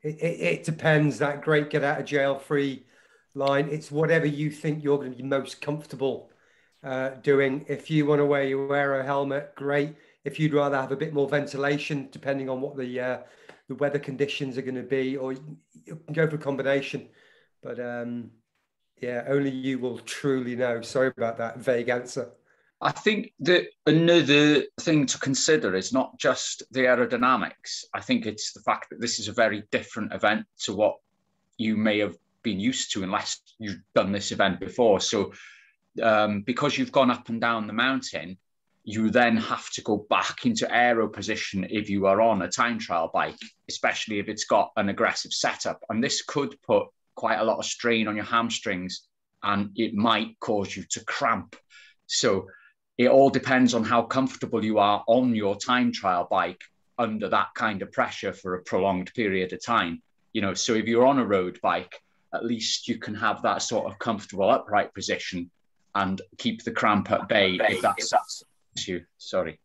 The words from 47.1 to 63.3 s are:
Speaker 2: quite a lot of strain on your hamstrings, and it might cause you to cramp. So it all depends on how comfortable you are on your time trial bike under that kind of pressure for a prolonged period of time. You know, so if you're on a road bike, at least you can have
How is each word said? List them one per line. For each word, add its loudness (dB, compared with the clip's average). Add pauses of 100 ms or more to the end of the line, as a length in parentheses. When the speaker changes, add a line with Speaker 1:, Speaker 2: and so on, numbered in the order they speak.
Speaker 2:
quite -2
a 2
lot 2
of -6
strain 0
on -2
your -6
hamstrings, -2 (360)
and 0
it 0
might 0
cause -2
you -10
to -8
cramp. -2 (500)
So 0 (500)
it 6
all 10
depends 4
on 2
how 4
comfortable -2
you 2
are 4
on 4
your 0
time 2
trial 0
bike 0 (380)
under -2
that 2
kind -2
of -8
pressure -2
for -6
a -8
prolonged 0
period -2
of -12
time. 0 (320)
You 0
know, 0
so 0
if 2
you're 6
on 6
a 2
road 0
bike, -2 (360)
at -4
least -4
you -4
can -8
have -2